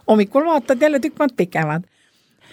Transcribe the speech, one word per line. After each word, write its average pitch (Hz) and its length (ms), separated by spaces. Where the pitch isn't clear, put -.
Hommikul 214 380
vaatad, 285 360
jälle 302 200
tükk - 200
maad 285 140
pikemad. 165 480